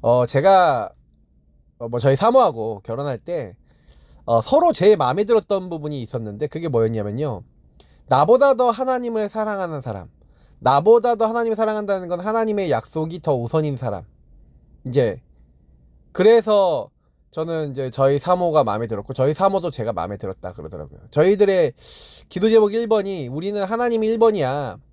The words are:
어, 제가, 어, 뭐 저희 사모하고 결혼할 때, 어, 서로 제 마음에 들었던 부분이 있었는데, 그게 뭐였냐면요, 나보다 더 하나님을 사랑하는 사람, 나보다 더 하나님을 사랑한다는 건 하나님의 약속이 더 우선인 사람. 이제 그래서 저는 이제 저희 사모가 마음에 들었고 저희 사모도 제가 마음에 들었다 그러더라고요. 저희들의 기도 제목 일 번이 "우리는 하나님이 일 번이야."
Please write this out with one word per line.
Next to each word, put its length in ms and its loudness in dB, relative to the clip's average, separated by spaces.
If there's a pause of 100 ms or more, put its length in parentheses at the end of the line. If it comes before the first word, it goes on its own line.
어, 240 2
제가, 640 2 (880)
어, 100 -8
뭐 100 -4
저희 160 4
사모하고 680 2
결혼할 340 -6
때, 400 -10 (680)
어, 160 2
서로 320 2
제 240 4
마음에 300 0
들었던 440 0
부분이 340 -8
있었는데, 440 -8
그게 220 -8
뭐였냐면요, 760 -2 (640)
나보다 460 4
더 160 2
하나님을 580 -2
사랑하는 540 -6
사람, 280 -10 (500)
나보다 560 4
더 120 0
하나님을 280 -2
사랑한다는 520 -2
건 120 -4
하나님의 520 -2
약속이 500 -4
더 140 0
우선인 420 -2
사람. 260 -8 (800)
이제 360 0 (920)
그래서 760 2 (420)
저는 400 -6
이제 200 -6
저희 260 2
사모가 460 2
마음에 240 -2
들었고 260 -8
저희 200 0
사모도 360 0
제가 240 -6
마음에 240 -6
들었다 360 -12
그러더라고요. 460 -16 (120)
저희들의 640 2 (560)
기도 200 0
제목 240 4
일 140 -2
번이 400 -2
"우리는 360 -6
하나님이 440 -2
일 100 0
번이야." 600 0 (160)